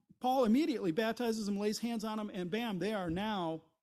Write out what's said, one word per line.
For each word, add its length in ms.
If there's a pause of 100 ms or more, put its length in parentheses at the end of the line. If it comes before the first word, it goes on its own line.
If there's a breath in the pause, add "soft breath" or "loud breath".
(200)
Paul 240
immediately 480
baptizes 540
them, 120
lays 220
hands 240
on 140
them, 160
and 180
bam, 280
they 140
are 160
now 520 (220)